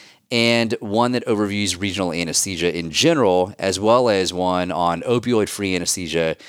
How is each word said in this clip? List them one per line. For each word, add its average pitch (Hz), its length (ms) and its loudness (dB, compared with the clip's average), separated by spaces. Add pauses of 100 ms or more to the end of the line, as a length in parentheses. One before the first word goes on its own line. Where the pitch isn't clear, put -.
(300)
and 117 500 2
one 117 320 0
that 120 140 -2
overviews 101 540 0
regional 92 320 -2
anesthesia 85 640 -2
in 85 140 -6
general, 101 680 2
as 95 220 -2
well 117 300 4
as 92 240 0
one 90 360 -2
on 85 320 -2
opioid-free 110 720 0
anesthesia, 82 600 -2 (120)